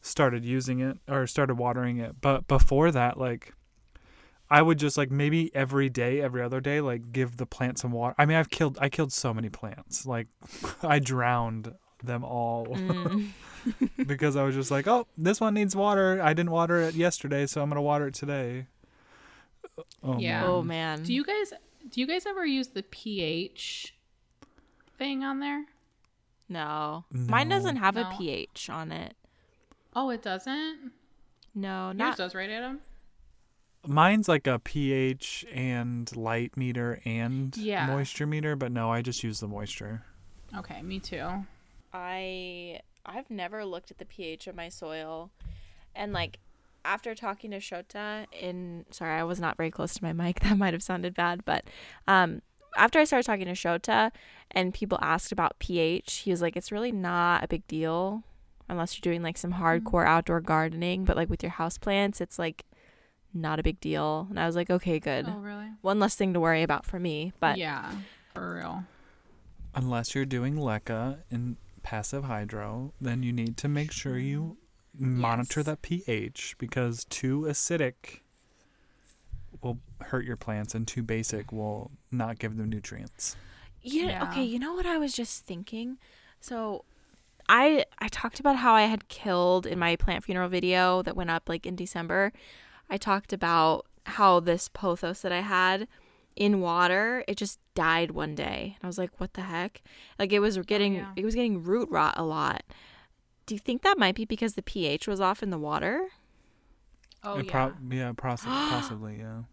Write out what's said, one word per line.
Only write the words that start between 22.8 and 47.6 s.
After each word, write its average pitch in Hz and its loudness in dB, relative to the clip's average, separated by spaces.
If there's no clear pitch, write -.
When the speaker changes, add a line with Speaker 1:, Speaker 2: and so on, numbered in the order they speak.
Speaker 3:
P 208 -8
H - -6
thing 269 -4
on 269 -4
there? 285 -6
Speaker 2:
No. 151 -6
Mine 220 2
Speaker 1:
No. 392 4
Speaker 2:
doesn't 381 0
have 202 2
a 233 0
Speaker 3:
No. 185 -4
Speaker 2:
P 180 -4
H - -8
on 160 -8
it. 160 -10
Speaker 3:
Oh, 262 0
it 233 -4
doesn't? 269 -6
Speaker 2:
No, 190 -6
Speaker 3:
Yours 190 -6
Speaker 2:
not 233 0
Speaker 3:
does, 185 -6
right, 190 -8
Adam? 247 -8
Speaker 1:
Mine's 180 6
like 156 4
a 127 2
P 143 -2
H 131 -2
and 123 -4
light 117 -2
meter 123 -2
and 123 -2
Speaker 3:
Yeah. 202 -2
Speaker 1:
moisture 139 -2
meter, 151 -2
but 131 -4
no, 117 0
I 117 0
just 123 -4
use 110 -4
the 110 -6
moisture. 104 -8
Speaker 3:
Okay, 170 -12
me 190 -8
too. 180 -6
Speaker 2:
I, 180 -8
I've 233 -12
never 208 -8
looked 180 -10
at - -20
the 185 -16
P - -16
H 160 -12
of 185 -14
my 170 -12
soil. 160 -10
And, 208 -6
like, 170 -4
after 214 -2
talking 208 -8
to 196 -8
Shota 208 -10